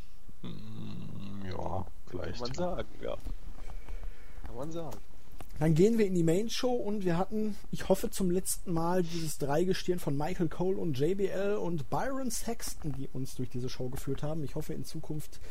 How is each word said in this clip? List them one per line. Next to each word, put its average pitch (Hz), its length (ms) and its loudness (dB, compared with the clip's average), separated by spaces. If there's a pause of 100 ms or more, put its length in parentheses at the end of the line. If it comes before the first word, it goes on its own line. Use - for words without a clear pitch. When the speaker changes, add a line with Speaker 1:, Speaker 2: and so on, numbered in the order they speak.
(420)
Speaker 1:
Hm, 101 1080 -2
ja, 92 360 0 (200)
vielleicht. 87 320 -2
Speaker 2:
Kann 120 100 0
man 131 60 0
sagen, 165 340 0 (140)
ja. - 140 0 (1300)
Kann 113 100 -2
man 147 160 -2
sagen. 160 240 -2 (640)
Speaker 3:
Dann 156 140 6
gehen 214 240 6
wir 214 80 6
in 185 80 2
die 170 80 4
Main-Show 214 480 2
und 208 340 0
wir 170 140 2
hatten, 214 380 0 (160)
ich - 160 -2
hoffe, 190 220 4
zum 185 200 0
letzten 185 420 0
Mal 170 300 2
dieses 165 360 -2
Dreigestirn 175 600 2
von 143 180 0
Michael 165 320 0
Cole 185 280 0
und 175 200 0
J 156 200 2
B 196 100 2
L 202 300 0
und 175 340 -2
Byron 262 400 0
Saxton, - 640 -2
die 135 200 -2
uns 131 220 -2
durch 127 160 -2
diese 123 180 -2
Show 127 200 -2
geführt 135 340 -2
haben. 151 220 0
Ich - 100 -2
hoffe, 160 180 -2
in 135 120 -2
Zukunft - 560 -2 (100)